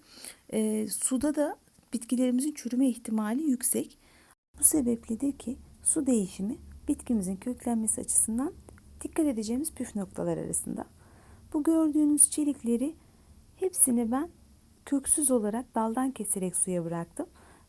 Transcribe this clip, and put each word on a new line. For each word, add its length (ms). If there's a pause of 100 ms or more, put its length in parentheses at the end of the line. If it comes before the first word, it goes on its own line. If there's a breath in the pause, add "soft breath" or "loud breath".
(520 loud breath)
e, 360
suda 460
da 220 (360)
bitkilerimizin 600
çürüme 360
ihtimali 540
yüksek. 560 (600 soft breath)
Bu 60
sebepledir 680
ki 240 (260)
su 240
değişimi 500 (320)
bitkimizin 480
köklenmesi 640
açısından 520 (500)
dikkat 240
edeceğimiz 460
püf 240
noktalar 400
arasında. 480 (680 soft breath)
Bu 100
gördüğünüz 680
çelikleri 640 (640 soft breath)
hepsini 560
ben 160 (580)
köksüz 440
olarak 440
daldan 360
keserek 460
suya 280
bıraktım 420 (420 soft breath)